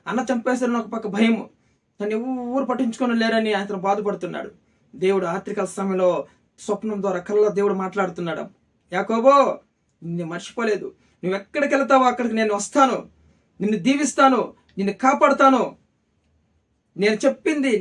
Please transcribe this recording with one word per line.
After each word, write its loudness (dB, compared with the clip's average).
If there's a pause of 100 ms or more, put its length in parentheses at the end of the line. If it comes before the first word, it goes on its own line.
అన్న -2 (120)
చంపేస్తారని -2
ఒక -6
పక్క -8
భయము, 0 (560)
నన్ను -4
ఎవరు -4
పట్టించుకొని -2
లేరని 0
అతను -4
బాధపడుతున్నాడు. -4 (440)
దేవుడు 0
ఆత్రికాల -4
సమయంలో 0 (380)
స్వప్నం -4
ద్వారా, -2
కళ్ళ 2
దేవుడు 0
మాట్లాడుతున్నాడు, -4 (480)
"యాకోబు, 2 (760)
నిన్ను -6
మర్చిపోలేదు, -6 (320)
నువ్వు -2
ఎక్కడికి -2
వెళ్తావో 4
అక్కడికి -2
నేను 0
వస్తాను, 2 (640)
నిన్ను 0
దీవిస్తాను, 2 (380)
నిన్ను -2 (100)
కాపాడుతాను, 4 (1300)
నేను 2
చెప్పింది 0 (100)